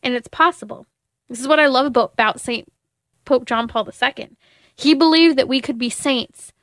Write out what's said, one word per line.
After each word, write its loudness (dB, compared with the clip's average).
And -2
it's -8
possible. -2
This -14
is -10
what 4
I 4
love 2
about, 0
about -2
Saint -10
Pope 0
John -4
Paul -4
the -16
Second. -6
He 2
believed 4
that 0
we -2
could -8
be -4
saints -6